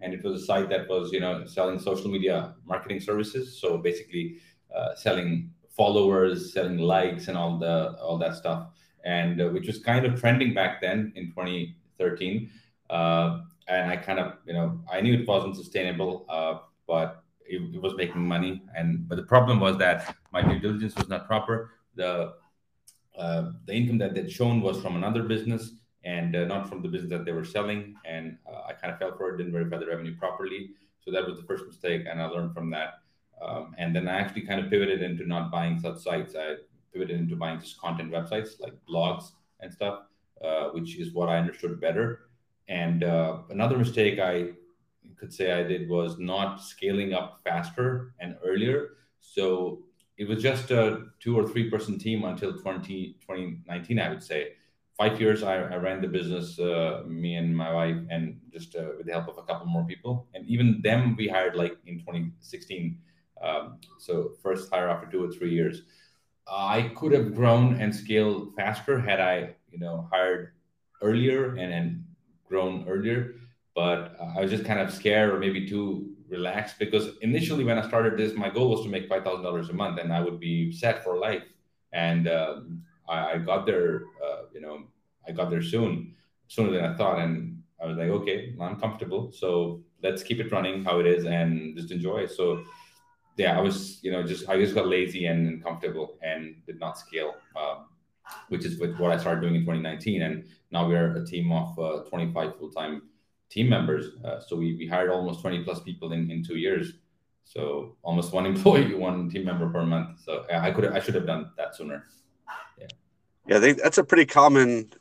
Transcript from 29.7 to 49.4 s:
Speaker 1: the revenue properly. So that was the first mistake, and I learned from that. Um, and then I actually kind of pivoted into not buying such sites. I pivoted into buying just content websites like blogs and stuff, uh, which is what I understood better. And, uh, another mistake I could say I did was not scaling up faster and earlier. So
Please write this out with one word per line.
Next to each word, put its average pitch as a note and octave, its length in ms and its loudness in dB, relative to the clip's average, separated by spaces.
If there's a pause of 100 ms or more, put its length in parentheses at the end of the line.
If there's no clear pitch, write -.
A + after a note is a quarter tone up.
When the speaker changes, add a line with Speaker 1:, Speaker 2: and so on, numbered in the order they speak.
Speaker 1:
the D#2+ 80 -8
revenue E2 320 -8
properly. F#2+ 540 -8 (300)
So F#2 100 -10
that F#2 160 -2
was F2 100 -8
the - 80 -18
first F#2+ 220 -6
mistake, E2+ 420 -4
and E2 100 -6
I E2 60 -2
learned E2+ 300 -4
from E2 160 -6
that. D#2 300 -6 (380)
Um, D#2+ 380 -10
and E2+ 180 -2
then F#2 120 -2
I F#2 120 0
actually G2+ 280 -4
kind G2 160 -2
of F#2+ 80 -6
pivoted F#2+ 320 2
into E2+ 240 -6
not E2+ 240 -2
buying E2+ 280 0
such E2 200 -6
sites. E2+ 360 -4
I D#2 200 -6 (360)
pivoted F2 280 -4
into E2+ 160 -2
buying E2 240 -6
just - 200 -18
content E2+ 320 -6
websites G#2+ 480 -6
like - 140 -12 (160)
blogs - 360 0 (340)
and - 120 -16
stuff, G3+ 340 -6 (360)
uh, D#2+ 280 -2
which E2+ 280 -8
is E2+ 160 -8
what E2+ 160 0
I E2+ 80 4
understood E2+ 420 -2
better. A#2+ 420 0 (460)
And, E2+ 360 0
uh, E2 360 2 (100)
another A#2 280 2
mistake G#2+ 420 2
I F2 320 0 (640)
could - 160 -16
say F#2 180 0
I F2 120 2
did E2+ 260 -2
was E2+ 300 -2
not G2 420 -2
scaling G2 520 -2
up - 300 -4
faster B2 760 -2
and F2 260 -10
earlier. A#2+ 520 0 (220)
So F2+ 640 -2 (340)